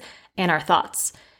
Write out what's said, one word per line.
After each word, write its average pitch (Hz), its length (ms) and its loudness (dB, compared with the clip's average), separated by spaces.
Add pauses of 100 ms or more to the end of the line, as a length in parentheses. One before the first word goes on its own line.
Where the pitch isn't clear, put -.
(380)
and 180 140 2
our 156 80 2
thoughts. - 540 0 (260)